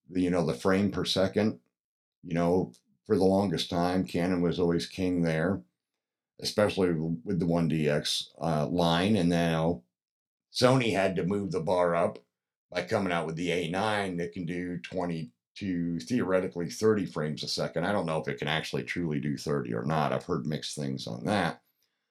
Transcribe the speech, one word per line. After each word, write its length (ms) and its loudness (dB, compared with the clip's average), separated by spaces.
you 180 2
know, 160 2
the 80 0
frame 380 2
per 140 -2
second. 540 2
You 120 -6
know, 380 2
for 100 4
the 60 4
longest 460 2
time, 360 2
Canon 360 0
was 180 0
always 260 2
king 380 0
there, 380 0
especially 480 2
w-, 340 0
with 160 -2
the 80 0
one 200 4
D 220 2
X, 400 -2
uh, 280 0
line. 480 2
And 140 2
now 520 2
Sony 400 4
had 220 2
to 80 -2
move 280 -2
the 80 -2
bar 360 2
up 240 0
by 140 -2
coming 280 0
out 140 0
with 100 -6
the 160 -2
A 180 0
nine 480 -2
that 160 -6
can 120 -8
do 320 -6
twenty 540 -6
to 440 -2
theoretically 720 -2
thirty 360 2
frames 380 -4
a 40 -10
second. 380 -2
I 60 0
don't 140 0
know 140 0
if 80 -6
it 120 -4
can 80 -4
actually 360 -2
truly 360 -2
do 180 -2
thirty 360 -2
or 100 -2
not. 300 0
I've 120 -4
heard 200 -2
mixed 300 -4
things 320 -6
on 180 -8
that. 360 0